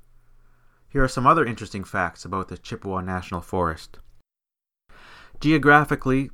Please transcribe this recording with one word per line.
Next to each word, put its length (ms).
Here 140
are 60
some 180
other 180
interesting 380
facts 400
about 240
the 100
Chippewa 440
National 400
Forest. 580
Geographically, 920